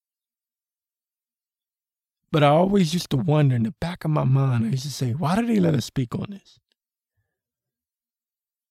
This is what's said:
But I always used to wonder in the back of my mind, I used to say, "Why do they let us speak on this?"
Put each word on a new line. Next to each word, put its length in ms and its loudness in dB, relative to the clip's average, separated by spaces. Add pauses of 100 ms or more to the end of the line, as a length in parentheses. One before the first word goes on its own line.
(2250)
But 120 2
I 60 6
always 460 2
used 160 -4
to 80 0
wonder 380 2
in 80 0
the 80 -4
back 340 -8
of 40 -2
my 140 0
mind, 400 2
I 60 -2
used 140 -4
to 60 -8
say, 220 -4
"Why 240 -2
do 100 0
they 140 2
let 140 2
us 100 -2
speak 300 -6
on 160 -8
this?" 300 -20 (2000)